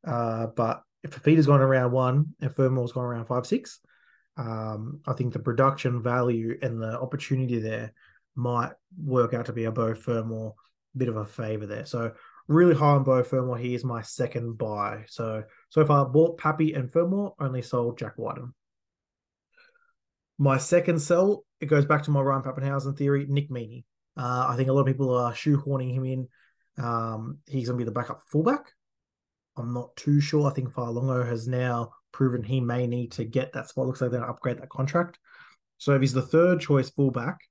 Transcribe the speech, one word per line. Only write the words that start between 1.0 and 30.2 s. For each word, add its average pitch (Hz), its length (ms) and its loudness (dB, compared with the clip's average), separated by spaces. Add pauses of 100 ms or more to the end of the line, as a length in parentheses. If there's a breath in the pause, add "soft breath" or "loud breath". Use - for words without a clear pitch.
if - 80 -12
Fifita's 151 360 6
gone 143 140 8
around 131 320 4
one 131 480 2
and 135 140 -2
Fermor's 127 380 2
gone 123 120 -4
around 117 220 -4
five, 123 200 -2
six, - 340 -4 (560 soft breath)
um, 110 720 -8
I 143 60 -4
think 123 200 -2
the - 60 -6
production 123 640 2
value 120 600 0
and 113 180 -4
the 113 200 -6
opportunity 131 580 -2
there 110 340 -6 (420 soft breath)
might 123 380 -2 (300)
work 127 320 2
out 120 120 -4
to 110 60 -8
be 113 120 -4
a 113 80 -2
Beau 113 220 0
Fermor 113 560 -6 (460 soft breath)
bit 127 120 0
of 113 80 -4
a 107 80 -4
favour 107 420 -6
there. 104 200 -10
So 113 260 -6 (360 loud breath)
really 165 260 8
high 143 220 6
on 135 80 4
Beau 127 180 4
Fermor. 127 340 -2
He 123 180 -4
is 120 100 -6
my 117 180 -4
second 117 560 -6
buy. 107 500 -4
So, 110 360 -6 (240 soft breath)
so 151 180 4
far 143 200 6
bought 160 320 4
Pappy 156 360 0
and 127 180 -4
Fermor, 190 460 0
only 131 240 -4
sold 120 360 -2
Jack - 200 -10
Wighton. 123 340 -8 (1900 soft breath)
My 135 200 4
second 175 420 2
sell, 180 440 2 (160)
it 156 60 -6
goes 143 180 4
back 147 200 2
to 147 60 -2
my 143 100 4
Ryan 135 220 0
Papenhuyzen 139 540 -4
theory, 143 320 0
Nick 143 220 -2
Meaney. 120 340 -10 (320)
Uh, 123 320 -2
I 127 80 -2
think 131 120 2
a 135 40 2
lot 139 80 6
of 139 60 4
people 131 280 0
are 120 180 0
shoehorning 135 600 0
him 131 100 -2
in. 131 240 -4 (540)
Um, 113 640 -6
he's 131 220 -4
gonna 123 100 -2
be 120 60 -2
the 113 60 -4
backup 120 400 -6
fullback. 208 420 0 (840)
I'm 120 180 -6
not 123 220 -8
too 147 240 4